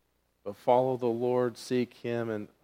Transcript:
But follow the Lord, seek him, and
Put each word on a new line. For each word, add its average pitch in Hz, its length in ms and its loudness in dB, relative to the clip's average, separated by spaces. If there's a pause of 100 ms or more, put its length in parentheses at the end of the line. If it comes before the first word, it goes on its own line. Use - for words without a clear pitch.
(440)
But 101 140 -10
follow 127 380 4
the 123 100 -2
Lord, 123 520 0
seek 123 380 -2
him, 117 340 -4
and 104 180 -6 (160)